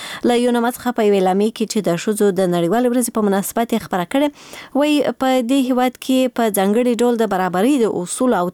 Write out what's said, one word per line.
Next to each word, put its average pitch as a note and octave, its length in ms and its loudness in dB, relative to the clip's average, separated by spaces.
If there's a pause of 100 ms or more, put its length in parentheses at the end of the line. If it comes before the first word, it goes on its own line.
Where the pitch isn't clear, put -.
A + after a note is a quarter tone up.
(320)
له A#3+ 140 2
یونما A#3+ 320 0
څخه B3 200 -4
په A3+ 100 2
یوې G3+ 140 4
اعلامیه G3 360 2
کې A3 160 -2
چې A3 60 0 (100)
د E3+ 160 -2
ښځو G#3 340 2
د F#3 160 2
نړیوالې G3+ 400 0
ورځې A#3+ 240 -2
په G#3 100 0
مناسبت A3 480 -2
یې - 80 -6
خپره F3 300 -4
کړې، C#4+ 120 2 (540)
وایي، D4 160 2 (240)
په C4 80 0 (220)
دې C#4 80 2 (100)
هیواد B3+ 320 -2
کې B3+ 400 0
په A3+ 160 2
ځانګړي A3 360 2 (100)
ډول A#3+ 180 2
د G#3+ 140 0
برابرۍ F#3 400 2 (100)
د F#3+ 160 -2
اصولو G#3+ 400 0
او F3+ 120 -2